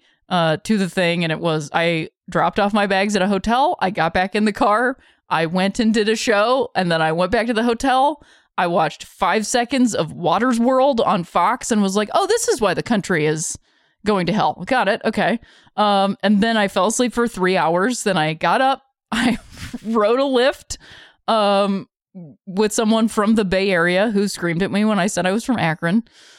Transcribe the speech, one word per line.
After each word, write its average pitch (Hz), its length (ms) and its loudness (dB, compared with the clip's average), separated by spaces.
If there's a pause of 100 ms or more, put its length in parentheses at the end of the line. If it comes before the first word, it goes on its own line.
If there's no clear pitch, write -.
(280)
uh, 160 360 0
to 220 120 0
the 190 140 0
thing, 175 340 0
and 160 80 -2
it 156 80 -6
was, 160 320 -2
I 165 380 -2 (180)
dropped 175 320 0
off 202 140 0
my 202 120 2
bags 202 300 0
at 180 60 2
a 190 60 0
hotel. 233 520 0
I 190 80 -2
got 170 240 -2
back 190 220 -2
in 214 100 0
the 214 80 0
car. 240 460 0 (320)
I 160 160 0
went 185 340 -2
and 220 140 2
did 214 160 2
a 226 60 2
show, 226 580 2
and 180 180 0
then 160 80 0
I 160 120 0
went 185 200 0
back 233 140 0
to 240 80 -2
the 220 100 0
hotel. 262 580 0 (360)
I 180 80 0
watched 165 380 -2
five 208 420 -2
seconds 240 480 0
of 156 180 -2
Water's 190 480 0
World 262 400 2
on - 240 0
Fox 196 460 -2
and 220 120 2
was 190 140 0
like, 208 160 -2
"Oh, 359 140 2
this 453 220 0
is 349 120 0
why 190 140 0
the 156 80 -4
country 180 420 -2
is 156 340 -4 (460)
going 202 220 0
to 180 80 -2
hell. 160 320 -2
Got 254 220 0
it. - 160 -2
Okay." 208 360 0 (360)
Um, 202 460 2
and 202 200 2
then 226 160 2
I 202 100 2
fell 190 200 0
asleep 233 260 0
for 240 120 0
three 185 300 0
hours. 180 460 0
Then 190 160 0
I 156 160 -2
got 175 260 0
up. 262 220 0 (160)
<laughs> - 140 -12
I 240 260 0 (460)
rode 220 340 0
a 269 60 0
Lyft, 269 540 -2 (500)
um, 202 600 0 (580)
with 202 260 0
someone 226 360 2
from 214 280 2
the 220 80 2
Bay 190 260 0
Area 180 400 2
who 202 160 0
screamed 175 360 -2
at 196 100 -2
me 202 120 0
when 214 140 2
I 180 80 0
said 185 200 -2
I 185 60 0
was 220 120 -2
from 254 140 -2
Akron. 170 440 0 (360)